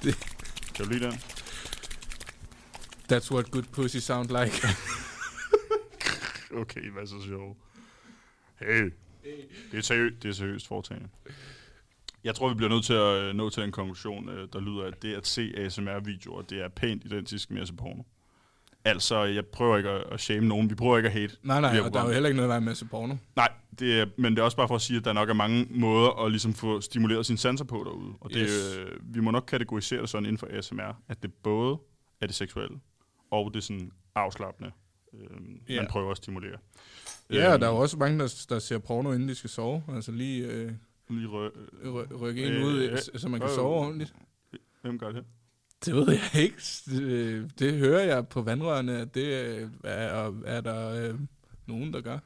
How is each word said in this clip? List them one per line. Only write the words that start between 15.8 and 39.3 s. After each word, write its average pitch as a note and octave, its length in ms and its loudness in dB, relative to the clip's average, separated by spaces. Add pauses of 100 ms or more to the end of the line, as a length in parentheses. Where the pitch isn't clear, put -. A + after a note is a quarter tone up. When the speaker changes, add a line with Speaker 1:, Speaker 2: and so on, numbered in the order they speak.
Speaker 2:
R-videoer, G2 540 -8
det F#2+ 200 -8
er F2+ 60 -6
pænt A2 380 -4
identisk G2+ 460 -8
med G2 100 -6
at F#2 60 -8
se F2 60 -12
porno. - 300 -12 (840)
Altså, G#2+ 380 4
jeg G2+ 220 0
prøver A#2 320 4
ikke G2+ 120 2
at, G2 140 -2 (100)
at F#2 80 -6
shame G#2+ 260 4
nogen. G#2+ 220 6
Vi G#2+ 60 -2
prøver A#2+ 220 6
ikke A2+ 100 6
at G2+ 60 2
hate. G#2 300 -2
Speaker 1:
Nej, C3+ 180 4
nej, C3+ 100 6
Speaker 2:
Vi A#2+ 60 6
har G#2 60 6
Speaker 1:
og - 100 -2
der B2 60 4
er - 20 2
jo - 20 2
Speaker 2:
program. A#2+ 100 2
Speaker 1:
heller C#3+ 160 4
ikke C#3 60 2
noget B2 120 4
i - 20 4
vejen A#2+ 140 2
med A2+ 80 0
at A2 60 -6
se - 80 -10
porno. A#2 300 -4 (200)
Speaker 2:
Nej, A#2+ 140 6 (300)
det A#2+ 200 4
er, A2 60 6 (120)
men A#2+ 180 6
det A2+ 40 4
er A2+ 40 8
også A#2 140 4
bare B2+ 100 6
for A#2+ 80 2
at A2+ 60 2
sige, A#2+ 160 0
at A2 80 -2
der A2 80 2
nok G#2+ 160 4
er A2+ 40 4
mange A2 360 4
måder A#2 560 6
at A2 60 4
ligesom A2 220 2
få G#2+ 280 0
stimuleret A2+ 440 2
sine A#2 120 2
sanser C3 280 0
på A2+ 200 -6
derude. F#2 360 -10
Og - 80 -12
det, - 120 -2
Speaker 1:
Yes. G2+ 360 0
Speaker 2:
øh, F#2+ 380 -10
vi A#2 40 0
må A2 120 4
nok B2 160 2
kategorisere A#2 540 -2
det A2+ 80 -4
sådan G#2 160 -2
inden G#2+ 120 0
for - 140 -8
A G2+ 100 -6
S - 100 -10
M G2+ 80 -6
R, G2+ 140 -6 (140)
at - 160 -8
det G2 100 -8
både A#2 440 0 (440)
er G#2+ 40 -4
det G2+ 100 -6
seksuelle, G#2 420 -6 (540)
og G#2 220 0
det G#2+ 100 -4
sådan F#2 280 -8 (240)
afslappende, G2 560 -4 (420)
øh, A2 60 -20 (500)
Speaker 1:
Ja. B2 120 -2
Speaker 2:
man G#2 80 -2
prøver G2 220 -2
at F#2+ 60 -4
stimulere. F#2+ 400 -10 (720)
Speaker 1:
Ja, D3 180 6
og F3+ 60 10
Speaker 2:
Øhm. C3+ 60 8
Speaker 1:
der A#2 80 6
er A2+ 40 6
jo A2+ 60 4
også D3 200 4
mange, D3+ 220 4
der, C3+ 300 -2
der A#2 100 0
ser A2+ 180 -2
porno, B2 340 -2
inden B2+ 180 0
de B2+ 60 -4